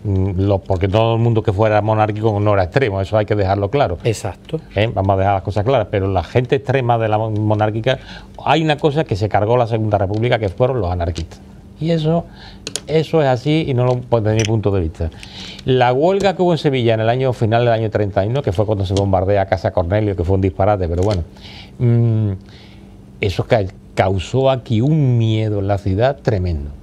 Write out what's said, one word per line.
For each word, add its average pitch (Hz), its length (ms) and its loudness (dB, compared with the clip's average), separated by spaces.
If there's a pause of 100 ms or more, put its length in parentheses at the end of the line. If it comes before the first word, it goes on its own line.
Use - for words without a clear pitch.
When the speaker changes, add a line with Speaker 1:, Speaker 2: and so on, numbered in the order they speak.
Speaker 1:
mm, 95 380 0
lo, 98 180 2
porque 95 300 -2
todo 113 260 2
el 113 60 0
mundo 113 200 2
que 101 120 0
fuera 107 280 4
monárquico 107 600 0
no 104 120 2
era 98 120 2
extremo, 101 340 0
eso 95 180 -2
hay 107 80 2
que 107 100 -2
dejarlo 101 340 0
claro. 110 340 0
Speaker 2:
Exacto. 113 560 -6 (160)
Speaker 1:
¿Eh? 110 180 0
Vamos 98 220 2
a - 40 0
dejar 98 160 2
las 92 80 -2
cosas 104 200 -2
claras, 120 260 2
pero 95 180 0
la 92 160 0
gente 127 340 0
extrema 120 400 0
de 113 100 0
la 107 100 0
mon-, 107 280 -2
monárquica, 110 540 0 (440)
hay 151 180 2
una 156 160 0
cosa 151 280 0
que 113 100 -2
se 98 140 -2
cargó 104 260 2
la 123 120 2
Segunda 107 300 0
República, 107 400 0
que 107 120 -2
fueron 127 320 -2
los 90 100 -2
anarquistas. 85 480 -6 (400)
Y 160 120 -2
eso, 165 320 0 (640)
eso 156 340 2
es 139 60 2
así 147 400 0
y 139 60 -2
no 120 120 2
lo, 127 120 2
pues, 120 260 -2
desde 107 140 2
mi 110 60 2
punto 104 280 0
de 98 100 0
vista. 82 280 -4 (560)
La 127 280 2
huelga 190 420 2
que 185 60 -2
hubo 175 120 4
en 151 40 0
Sevilla 127 360 2
en 110 80 0
el 110 80 2
año 127 240 0
final 117 320 2
del 117 80 4
año 110 160 0
treinta 101 360 0
y 107 40 -2
uno, 139 120 -2
que 107 120 -2
fue 107 120 0
cuando 104 200 -2
se 95 80 -2
bombardea 98 520 2
Casa 95 260 -2
Cornelio, 98 440 0
que 87 80 -2
fue 95 120 2
un 95 60 0
disparate, 95 460 0
pero 85 160 0
bueno, 98 200 0 (560)
mm, 117 520 2 (880)
eso 104 240 -2
ca-, 110 200 2 (280)
causó 98 560 0
aquí 120 320 0
un 139 360 2
miedo 110 420 0
en 98 80 -2
la 101 100 0
ciudad 104 440 0
tremendo. 87 500 -2 (120)